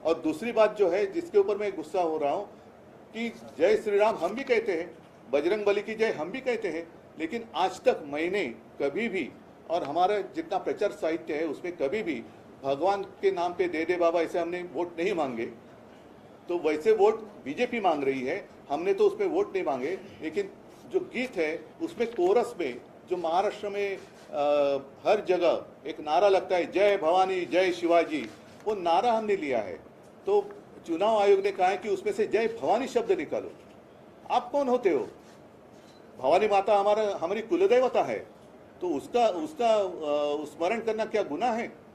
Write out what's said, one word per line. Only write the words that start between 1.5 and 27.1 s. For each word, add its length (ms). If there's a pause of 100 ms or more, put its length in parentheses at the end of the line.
मैं 180
गुस्सा 260
हो 160
रहा 140
हूँ 180 (640)
कि 200 (240)
"जय 200
श्री 200
राम" 180
हम 200
भी 80
कहते 280
हैं, 260 (340)
"बजरंग 340
बली 160
की 140
जय" 160
हम 200
भी 80
कहते 280
हैं, 200 (320)
लेकिन 260 (100)
आज 260
तक 240
मैंने 500 (260)
कभी 280
भी, 200 (400)
और 140
हमारा 360
जितना 380
प्रचार 340
साहित्य 420
है 140
उसमें 300
कभी 260
भी 200 (400)
भगवान 400
के 280
नाम 220
पे 140
"दे 180
दे 100
बाबा" 260
ऐसे 180
हमने 340
वोट 260
नहीं 140
मांगे। 360 (1000)
तो 80
वैसे 340
वोट 380 (160)
बीजेपी 340
मांग 240
रही 180
है, 280 (200)
हमने 240
तो 140
उसमें 200
वोट 260
नहीं 100
मांगे। 360 (220)
लेकिन 280 (420)
जो 80
गीत 360
है 300 (160)
उसमें 300
कोरस 480
में 220 (280)
जो 80
महाराष्ट्र 520
में, 260
अ, 40 (1080)
हर 200
जगह 380 (200)
एक 140
नारा 300
लगता 260
है, 160
"जय 260
भवानी, 480